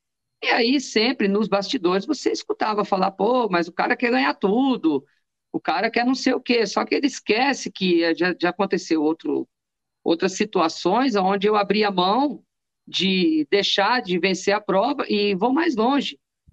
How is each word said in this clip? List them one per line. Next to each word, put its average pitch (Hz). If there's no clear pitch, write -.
E -
aí, 254
sempre 233
nos 208
bastidores, 196
você 285
escutava 214
falar, 190
"Pô, 226
mas 170
o 175
cara 214
quer 233
ganhar 269
tudo, 208
o 156
cara 185
quer 233
não 262
sei 262
o 254
quê", 233
só -
que -
ele 269
esquece 254
que 170
já, 175
já 170
aconteceu 180
outro, 147
outras 170
situações 208
onde 196
eu 214
abri 208
a 208
mão 196
de 170
deixar 202
de 180
vencer 190
a 208
prova 226
e 208
vou 208
mais 320
longe. 240